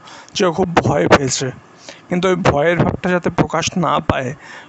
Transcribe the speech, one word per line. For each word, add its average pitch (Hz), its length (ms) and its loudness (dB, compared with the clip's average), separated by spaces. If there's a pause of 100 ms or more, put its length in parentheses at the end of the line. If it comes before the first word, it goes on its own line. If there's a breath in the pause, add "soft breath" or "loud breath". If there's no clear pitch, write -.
(340 loud breath)
যে 190 120 0
ও 175 60 2
খুব 170 240 -2
ভয় 143 320 2
পেয়েছে। 131 440 0 (580 loud breath)
কিন্তু 180 200 2
ওই 185 60 4
ভয়ের 170 420 2
ভাবটা 175 320 0
যাতে 180 200 0
প্রকাশ - 480 -2
না 147 220 2
পায়, 139 360 -2 (340 loud breath)